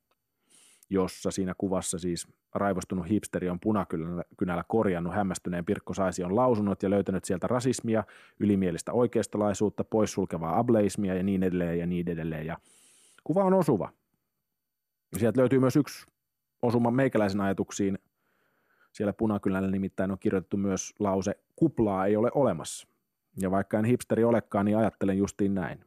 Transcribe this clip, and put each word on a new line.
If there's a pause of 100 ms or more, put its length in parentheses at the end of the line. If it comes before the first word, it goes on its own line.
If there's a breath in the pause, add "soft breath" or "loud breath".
(920 soft breath)
jossa
siinä
kuvassa
siis (260)
raivostunut
hipsteri
on
punakynällä
korjannut
hämmästyneen
Pirkko
Saision
lausunnot
ja
löytänyt
sieltä
rasismia, (360 loud breath)
ylimielistä
oikeistolaisuutta,
poissulkevaa
ableismia
ja
niin
edelleen
ja
niin
edelleen.
Ja (640 soft breath)
kuva
on
osuva. (1200)
Sieltä
löytyy
myös
yksi (560)
osuma
meikäläisen
ajatuksiin. (920)
Siellä
punakynällä
nimittäin
on
kirjoitettu
myös
lause, (220)
"Kuplaa
ei
ole
olemassa." (520)
Ja
vaikka
en
hipsteri
olekaan,
niin
ajattelen
justiin
näin.